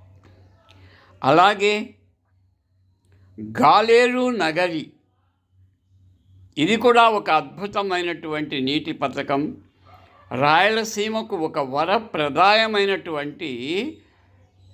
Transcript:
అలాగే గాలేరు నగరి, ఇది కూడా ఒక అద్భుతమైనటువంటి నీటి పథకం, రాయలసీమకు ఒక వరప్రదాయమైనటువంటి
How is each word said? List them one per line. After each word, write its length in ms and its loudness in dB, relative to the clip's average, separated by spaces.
అలాగే 720 2
గాలేరు 880 4
నగరి, 640 -2
ఇది 180 0
కూడా 340 4
ఒక 200 -2
అద్భుతమైనటువంటి 1300 -4
నీటి 300 -4
పథకం, 680 -6
రాయలసీమకు 1080 0
ఒక 220 -6
వరప్రదాయమైనటువంటి 1900 0